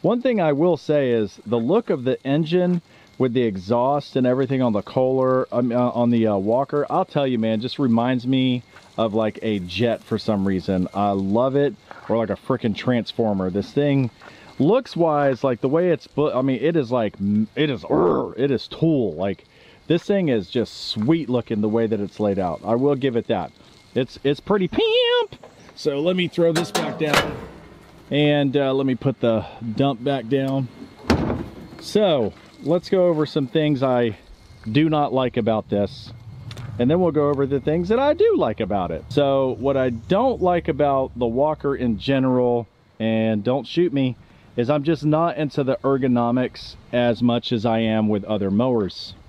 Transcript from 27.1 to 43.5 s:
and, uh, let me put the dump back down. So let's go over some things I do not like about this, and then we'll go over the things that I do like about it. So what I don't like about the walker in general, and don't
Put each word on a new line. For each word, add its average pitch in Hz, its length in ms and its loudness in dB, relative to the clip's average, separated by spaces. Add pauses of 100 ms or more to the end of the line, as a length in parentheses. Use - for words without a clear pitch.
and, 143 460 2
uh, 135 180 2
let 135 120 0
me 127 100 0
put - 240 -2
the 113 260 2 (300)
dump 131 260 0
back 131 260 -4
down. 135 380 0 (1120)
So 151 520 0 (300)
let's 170 260 -2
go 185 200 4
over 156 180 2
some 139 220 -2
things 151 340 0
I 120 340 0 (540)
do 147 180 2
not 147 240 0
like 127 240 0
about 110 320 0
this, - 440 -4 (640)
and 120 100 2
then 170 120 4
we'll 175 100 4
go 147 180 2
over 143 160 0
the 135 160 -2
things 170 280 -2
that 226 100 2
I 285 160 2
do 403 220 4
like 127 240 0
about 92 320 -2
it. 76 160 -6
So 135 500 2
what 135 180 0
I 131 140 2
don't 190 500 0
like 175 280 2
about 135 500 0
the 123 80 0
walker 139 480 0
in 120 240 -2
general, 127 720 0 (320)
and 110 420 0
don't 123 240 -2